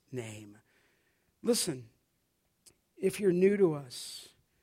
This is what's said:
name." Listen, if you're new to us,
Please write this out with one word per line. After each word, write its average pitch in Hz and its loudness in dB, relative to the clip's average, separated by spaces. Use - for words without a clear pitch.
name." 107 -12
Listen, 143 -2
if 196 -2
you're 196 4
new 196 4
to 180 6
us, - -12